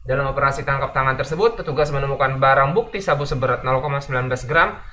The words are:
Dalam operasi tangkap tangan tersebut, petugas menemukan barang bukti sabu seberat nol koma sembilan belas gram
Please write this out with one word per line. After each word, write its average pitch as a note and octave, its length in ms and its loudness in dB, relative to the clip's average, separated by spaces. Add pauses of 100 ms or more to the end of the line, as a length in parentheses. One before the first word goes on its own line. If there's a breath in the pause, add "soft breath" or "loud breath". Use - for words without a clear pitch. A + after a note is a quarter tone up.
Dalam C3+ 240 -2
operasi C#3 320 0
tangkap C#3 320 -2
tangan C3 240 2
tersebut, E3 400 0
petugas D3 320 0
menemukan C#3 480 0
barang C3+ 400 4
bukti G#3+ 240 -2
sabu C#3+ 240 0
seberat C3 400 -2
nol C3 160 2
koma C#3+ 160 -2
sembilan B2+ 320 -4
belas B2+ 160 -4
gram D3 320 2 (160 loud breath)